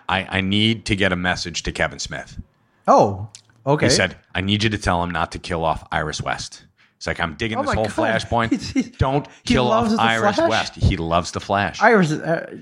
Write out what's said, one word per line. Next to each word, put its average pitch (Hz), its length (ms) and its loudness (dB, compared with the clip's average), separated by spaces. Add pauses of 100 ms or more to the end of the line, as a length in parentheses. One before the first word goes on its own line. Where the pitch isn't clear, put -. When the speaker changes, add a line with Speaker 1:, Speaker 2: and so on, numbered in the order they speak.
Speaker 1:
I, 92 280 -2
I 95 40 0
need 107 440 2
to 107 100 0
get 95 180 2
a - 20 0
message 87 480 -4
to 85 80 -4
Kevin 78 280 -2
Smith. - 400 -12 (480)
Speaker 2:
Oh, 107 420 4 (360)
okay. 143 200 2
Speaker 1:
He 120 40 4
said, 98 280 0 (160)
"I 90 80 -2
need 104 220 0
you 113 80 2
to 101 60 -2
tell 87 260 0
him 87 80 -4
not 82 220 -2
to 85 60 -12
kill 82 240 -4
off 78 280 -2
Iris 78 300 -4
West." - 420 -8 (340)
It's - 80 -16
like, 82 140 -6
"I'm 82 160 -4
digging 113 240 -4
Speaker 2:
Oh - 20 -4
Speaker 1:
this - 80 -4
Speaker 2:
my - 60 0
Speaker 1:
whole 110 100 0
Speaker 2:
God. 101 80 -6
Speaker 1:
Flashpoint. 113 560 -2
Speaker 2:
<laughs> - 20 0
He's, 233 200 -4
he, 262 120 -2
Speaker 1:
Don't 143 440 -2 (160)
Speaker 2:
he 247 100 0
Speaker 1:
kill - 140 4
off 226 160 2
Speaker 2:
loves 226 140 2
the - 40 2
Speaker 1:
Iris 202 360 2
Speaker 2:
Flash? 330 120 2
Speaker 1:
West." - 260 0
He 98 220 2
loves 82 340 0
the 92 80 -4
Flash. 98 420 0
Speaker 2:
Iris, 202 300 6
uh, - 500 -4